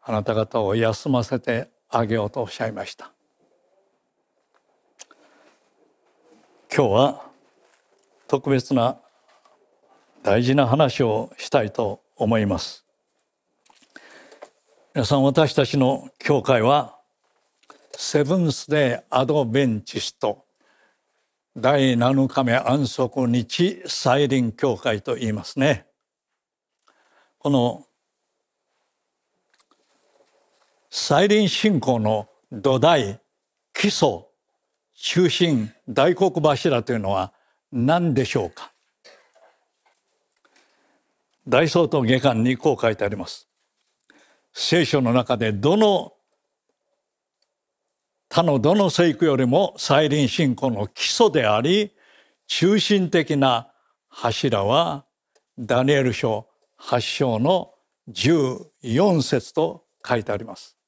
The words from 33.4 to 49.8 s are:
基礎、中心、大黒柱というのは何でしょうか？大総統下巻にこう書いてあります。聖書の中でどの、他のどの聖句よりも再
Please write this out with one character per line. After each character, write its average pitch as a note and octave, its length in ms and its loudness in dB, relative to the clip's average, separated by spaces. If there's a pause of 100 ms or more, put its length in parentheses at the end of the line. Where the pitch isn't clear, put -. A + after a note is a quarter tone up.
基 - 120 -4
礎、 C#3 400 0 (680)
中 - 360 0
心、 C3 420 -2 (160)
大 C#3+ 280 2
黒 F#3+ 140 2
柱 D3 520 0
と B2+ 100 -6
い A#2 40 -2
う - 20 -4
の G2 120 -4
は F#2 220 -4 (380)
何 D3+ 440 0
で C3 100 0
し - 120 -6
ょ G2+ 100 -2
う E2 40 -10
か？ - 220 -20 (2750)
大 C#3+ 220 4
総 E3+ 160 4
統 C#3+ 200 0
下 B2 140 2
巻 A#2+ 240 2
に B2+ 140 2
こ C#3+ 200 0
う - 60 -8
書 A2+ 80 2
い G#2+ 60 -4
て - 80 -4
あ G2+ 40 -2
り G2+ 60 -4
ま F#2 140 -10
す。 - 200 -18 (1040)
聖 - 320 0
書 C#3+ 160 0
の B2 120 0
中 B2 240 2
で A2 160 -2
ど C3 240 2
の、 G#3 380 0 (2250)
他 - 140 0
の D3+ 160 2
ど C#3+ 160 2
の G3+ 160 2
聖 E3+ 240 2
句 - 120 -2
よ C#3 100 2
り B2+ 100 0
も E3+ 320 0
再 D3+ 300 2